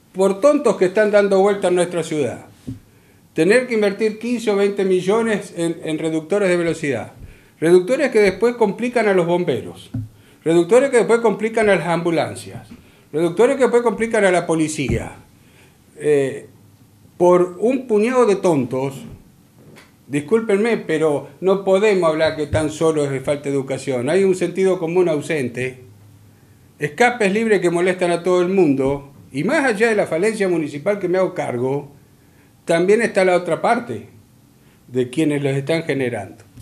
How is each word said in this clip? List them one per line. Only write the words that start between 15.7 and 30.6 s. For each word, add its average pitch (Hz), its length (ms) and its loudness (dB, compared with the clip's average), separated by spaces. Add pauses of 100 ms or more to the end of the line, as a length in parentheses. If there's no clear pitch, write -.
Eh, 139 500 -2 (720)
por 180 420 4
un 254 260 -2
puñado 233 400 2
de 202 100 4
tontos, 135 600 -2 (1120)
discúlpenme, 208 720 0
pero 151 520 -2 (100)
no 190 240 0
podemos 190 460 2
hablar 156 260 0
que 147 120 -4
tan 156 240 -2
solo 156 340 0
es 135 160 -4
falta 143 220 -4
de 143 100 -4
educación. 131 560 -4
Hay 185 140 2
un 190 100 4
sentido 180 460 0
común 170 280 0
ausente, 139 760 -4 (960)
escapes 226 520 0
libres 214 300 2
que 175 80 2
molestan 180 400 0
a 170 140 -2
todo 180 180 2
el 175 60 0
mundo, 139 680 0 (180)
y 139 120 -4
más 277 220 0
allá 226 240 2
de 220 60 0
la 190 120 0
falencia 196 420 0
municipal 160 480 -2